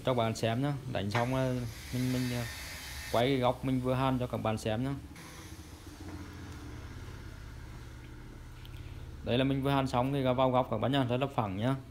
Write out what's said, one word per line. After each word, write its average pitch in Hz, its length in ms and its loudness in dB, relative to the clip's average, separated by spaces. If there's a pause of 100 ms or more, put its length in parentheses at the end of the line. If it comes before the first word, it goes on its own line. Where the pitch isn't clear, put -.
cho 131 80 6
bạn 113 220 4
xem 117 260 2
nhá. 143 120 2 (200)
Đánh 101 180 0
xong, 120 240 4
à, 131 180 4 (400)
mình, 127 200 2
mình, 127 200 0
à, 120 120 -2 (680)
quay 120 160 6
cái 139 100 4
góc 123 280 2
mình 131 160 2
vừa 127 120 2
hàn 131 260 4
cho 123 80 0
các 113 100 -2
bạn 110 200 2
xem 110 260 0
nhá. 139 100 0 (4000)
Đây 117 140 2
là 131 60 6
mình 135 200 2
vừa 139 80 4
hàn 135 160 4
xong 127 260 2
thì 139 100 2
vào 127 280 6
góc 127 200 4
các 113 60 0
bạn 117 140 2
nhá, 139 120 4
rất 123 140 2
là 135 100 2
phẳng 107 300 -2
nhá. 123 180 2 (160)